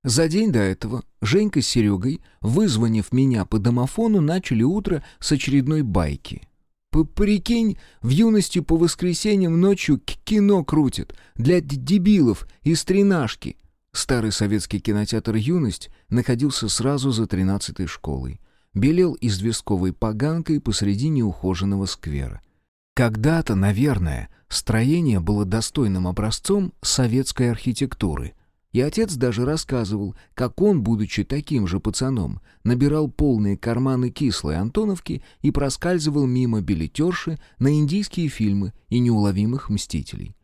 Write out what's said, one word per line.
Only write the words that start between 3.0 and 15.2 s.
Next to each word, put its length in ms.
меня 340
по 140
домофону, 640
начали 420
утро 400
с 120
очередной 500
байки. 680
«П-, 120
прикинь, 720
в 80
юности 500
по 180
воскресеньям 840
ночью 400
к-, 240
кино 400
крутят 520
для 260
д-, 140
дебилов 720
из 200
тренажки». 760
Старый 400
советский 480
кинотеатр 560